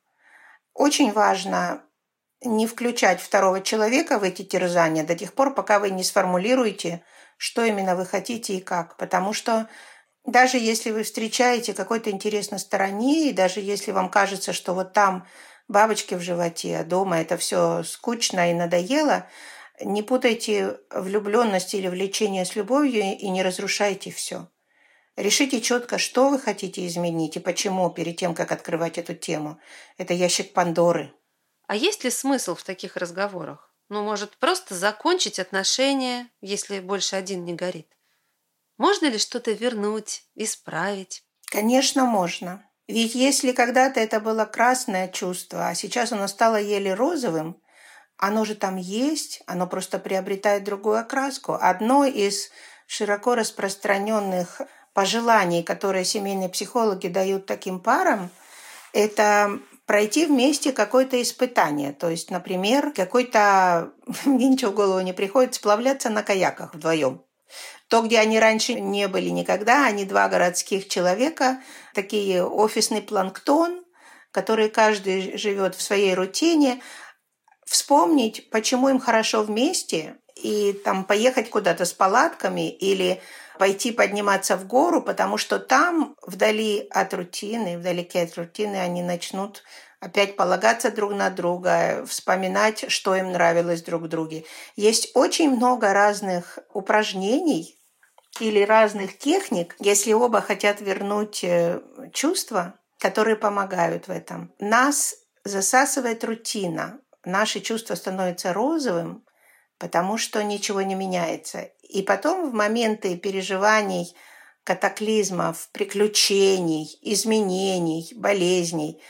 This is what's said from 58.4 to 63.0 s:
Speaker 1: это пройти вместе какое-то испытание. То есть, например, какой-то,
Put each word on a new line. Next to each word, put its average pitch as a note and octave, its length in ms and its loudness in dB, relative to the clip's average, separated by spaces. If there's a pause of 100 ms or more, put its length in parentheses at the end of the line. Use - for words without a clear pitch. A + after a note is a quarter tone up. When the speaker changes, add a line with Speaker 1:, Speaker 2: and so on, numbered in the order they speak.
Speaker 1:
это G#3 680 2 (300)
пройти G#3 340 2
вместе D4 460 2
какое-то B3+ 500 2
испытание. D#3+ 720 -2
То E3 180 -4
есть, E3+ 220 -6
например, G3+ 640 -2
какой-то, G3 1000 4 (160)